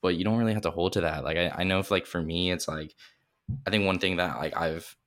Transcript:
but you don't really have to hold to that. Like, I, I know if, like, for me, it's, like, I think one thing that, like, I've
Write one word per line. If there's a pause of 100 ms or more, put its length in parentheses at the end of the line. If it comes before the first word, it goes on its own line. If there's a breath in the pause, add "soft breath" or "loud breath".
but
you
don't
really
have
to
hold
to
that.
Like,
I, (100)
I
know
if,
like,
for
me,
it's,
like, (720 soft breath)
I
think
one
thing
that,
like,
I've (120)